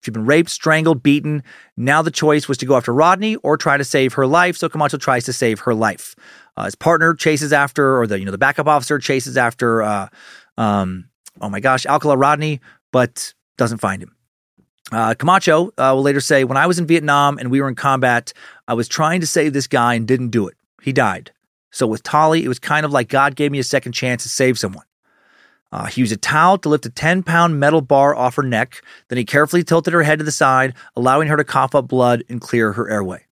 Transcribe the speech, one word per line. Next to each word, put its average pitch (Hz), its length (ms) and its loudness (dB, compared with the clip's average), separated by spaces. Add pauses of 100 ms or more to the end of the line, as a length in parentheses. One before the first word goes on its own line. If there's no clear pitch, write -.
She'd 110 140 -10
been 110 120 -4
raped, 160 240 2
strangled, 160 520 0
beaten. 147 420 0 (320)
Now 143 260 0
the 160 80 -2
choice 151 380 0
was 131 100 -2
to 131 80 -8
go 131 100 4
after 123 160 -2
Rodney 185 440 2
or 147 200 -2
try 143 200 0
to 139 80 -2
save 131 300 0
her 139 120 0
life. 170 300 2
So 165 120 -4
Camacho 151 280 -2
tries 123 300 -2
to 131 60 -6
save 113 280 -2
her 120 140 0
life. 107 420 -4 (400)
Uh, - 80 -6
his 104 100 -8
partner 165 400 2
chases 147 380 0
after, 139 480 2
or 117 60 0
the, 101 120 -4
you 95 60 -6
know, 98 80 -6
the 98 60 -8
backup 139 280 0
officer 147 320 0
chases 131 380 -4
after, 117 460 0
uh, 104 260 -4 (500)
um, 98 460 -2 (360)
oh 104 100 -8
my 101 100 -8
gosh, 131 260 0
Alcala 147 300 2
Rodney, 147 440 0 (300)
but - 420 -2 (260)
doesn't 117 200 -2
find 98 240 -4
him. - 140 -20 (760)
Uh, 113 240 0
Camacho, 175 640 2
uh, 135 160 4
will 135 80 0
later 139 180 2
say, 135 240 2
"When 131 120 -2
I 147 100 2
was 180 140 0
in 170 60 -2
Vietnam 143 520 2
and 127 120 -6
we 135 100 0
were 139 80 -2
in 127 80 -6
combat, 127 560 0 (340)
I 123 80 -2
was 117 140 -2
trying 165 320 -2
to 165 60 -4
save 151 260 0
this 135 160 -4
guy 120 260 2
and 113 140 -4
didn't 127 220 0
do 107 180 -2
it. - 80 -18 (260)
He 135 100 -4
died. 113 380 -2 (400)
So - 160 -2
with 110 160 -4
Tali, 160 420 2
it 123 40 -4
was 127 100 -4
kind 151 260 -2
of 143 80 -4
like 127 160 0
God 139 260 2
gave 143 180 -2
me 139 80 -4
a 127 40 -2
second 127 280 -4
chance 123 320 -4
to - 40 -12
save 127 300 0
someone." 95 260 -8 (840)
Uh, 101 160 -8
he 127 160 -2
used 110 100 0
a 107 60 -4
towel 175 400 2
to 170 100 -4
lift 151 160 0
a 117 60 -10
ten-pound 170 680 0
metal 151 220 4
bar 139 340 4
off 123 200 -2
her 147 80 -2
neck. 123 400 -4 (260)
Then 123 80 -6
he 123 80 -2
carefully 151 400 2
tilted 165 300 0
her 170 80 4
head 156 160 2
to 151 80 -4
the 151 40 -4
side, 131 440 0 (200)
allowing 131 340 2
her 151 100 0
to 147 60 0
cough 135 300 -2
up 131 140 2
blood 123 400 2
and 120 140 -10
clear 113 300 0
her 107 180 -6
airway. 95 420 -6